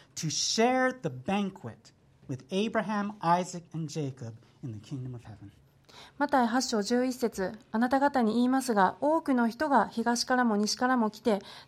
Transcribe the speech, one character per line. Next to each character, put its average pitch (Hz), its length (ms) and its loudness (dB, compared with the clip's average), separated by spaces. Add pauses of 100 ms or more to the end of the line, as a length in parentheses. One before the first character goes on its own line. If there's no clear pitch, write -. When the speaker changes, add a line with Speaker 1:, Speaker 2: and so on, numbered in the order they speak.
(160)
Speaker 1:
to 160 120 -4
share 254 760 0
the 160 80 -4
banquet 190 680 -6 (500)
with 131 220 -8
Abraham, 208 720 -2
Isaac, 175 440 0 (100)
and 160 120 -6
Jacob 135 460 -8 (300)
in 107 180 -10
the - 0 -
kingdom 127 340 -10
of 117 120 -14
heaven.」 101 240 -18 (680)
Speaker 2:
マ 285 100 0
タ 262 160 2
イ 233 40 4
八 247 240 0
章 214 120 0
十 240 220 0
一 254 80 -2
節、 214 400 -4 (180)
「あ 226 80 -2
な 247 120 2
た 269 100 4
方 277 220 2
に 220 140 2
言 240 80 4
い 247 40 4
ま 262 140 2
す 247 100 -2
が、 196 300 4
多 311 180 4
く 285 140 0
の 233 120 4
人 294 220 -2
が 233 200 4
東 233 360 -2
か 254 120 2
ら 247 80 2
も 220 120 4
西 208 200 0
か 247 100 0
ら 254 100 4
も 214 140 2
来 - 100 -20
て、 202 220 0 (260)